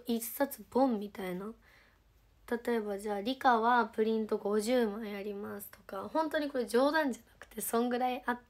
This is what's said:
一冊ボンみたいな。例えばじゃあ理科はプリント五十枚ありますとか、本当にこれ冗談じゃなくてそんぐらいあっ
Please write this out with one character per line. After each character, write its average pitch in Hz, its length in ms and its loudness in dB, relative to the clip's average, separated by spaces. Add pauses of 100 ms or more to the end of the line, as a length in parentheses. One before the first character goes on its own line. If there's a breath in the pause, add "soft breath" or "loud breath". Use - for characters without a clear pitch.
一 233 140 0
冊 269 500 -4
ボ 262 160 4
ン 226 140 0
み 208 80 -6
た 196 180 -8
い 180 80 -4
な。 202 180 -8 (1120 soft breath)
例 240 100 0
え 226 60 0
ば 208 160 -4
じ 208 140 -4
ゃ 208 40 -2
あ 202 60 -2
理 247 180 -2
科 240 220 6
は 233 260 4
プ 220 180 0
リ 220 120 2
ン 220 120 -2
ト 214 100 0
五 208 220 0
十 233 260 4
枚 208 300 -6
あ 196 60 -8
り 208 120 -8
ま 202 260 -10
す - 80 -14
と - 120 -20
か、 196 320 -10
本 311 180 0
当 311 80 0
に 294 100 -2
こ 277 100 -4
れ 233 80 0
冗 254 260 4
談 302 200 2
じ - 60 -10
ゃ - 40 -20
な - 40 -20 (140)
く - 80 -20
て - 120 -12
そ 233 200 0
ん 247 80 0
ぐ 240 100 0
ら 254 140 0
い 247 120 -8
あ 247 80 0
っ 240 60 -8 (120)